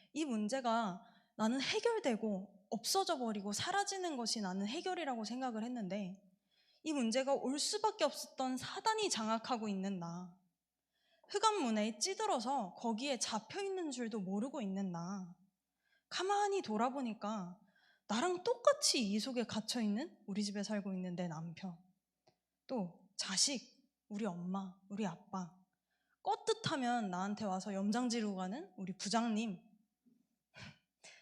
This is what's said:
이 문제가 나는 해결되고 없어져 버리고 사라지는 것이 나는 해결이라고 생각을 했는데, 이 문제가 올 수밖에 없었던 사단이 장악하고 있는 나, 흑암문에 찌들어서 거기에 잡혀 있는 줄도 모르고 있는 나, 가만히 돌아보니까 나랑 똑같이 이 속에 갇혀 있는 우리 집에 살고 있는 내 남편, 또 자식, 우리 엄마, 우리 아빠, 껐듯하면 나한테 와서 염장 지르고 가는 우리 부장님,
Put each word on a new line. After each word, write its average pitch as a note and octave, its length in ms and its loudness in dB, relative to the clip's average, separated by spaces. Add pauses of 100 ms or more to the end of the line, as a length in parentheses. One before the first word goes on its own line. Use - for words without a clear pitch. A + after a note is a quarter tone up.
(140)
이 D#4 120 -2
문제가 A3+ 800 0 (320)
나는 A3+ 240 2
해결되고 B3+ 1120 0
없어져 F4+ 480 0
버리고 G#3 360 -2
사라지는 F#4 640 0
것이 A#3 240 -2
나는 G3 260 -2
해결이라고 D4 580 -2
생각을 A#3 380 -4
했는데, G3+ 580 -4 (600)
이 D#4 100 -2
문제가 C4 400 2
올 C#4 260 2
수밖에 G4 440 0
없었던 C4 540 0
사단이 G#4+ 520 0
장악하고 A3 580 0
있는 G3 320 -2
나, F3 340 -8 (960)
흑암문에 B3 720 4
찌들어서 C#4 760 0
거기에 A#3+ 440 0
잡혀 A#3 420 -4
있는 F#4 300 -2
줄도 A#3 280 -4
모르고 G#3+ 420 -2
있는 G3 300 -2
나, F3 440 -6 (760)
가만히 G4+ 520 2
돌아보니까 G#3+ 1000 -2 (480)
나랑 F4 360 2
똑같이 C5+ 560 6 (120)
이 G#3+ 80 2
속에 A#3+ 240 0
갇혀 A3 380 -2
있는 A3 340 0 (100)
우리 G3+ 180 -2
집에 G3+ 200 -2
살고 G3+ 300 -2
있는 F3+ 220 -2
내 F3+ 120 0
남편, E3+ 480 -6 (920)
또 F#3+ 300 -2 (200)
자식, - 580 0 (320)
우리 G#3+ 180 -4
엄마, F#3 480 -4 (140)
우리 G3+ 180 -4
아빠, F3+ 520 -6 (720)
껐듯하면 C#4+ 800 0
나한테 G3 380 -2
와서 F#3+ 280 -2
염장 G#3+ 360 2
지르고 G#3+ 260 0
가는 F#3+ 400 -4
우리 F#3+ 160 -6
부장님, A3 640 0 (1600)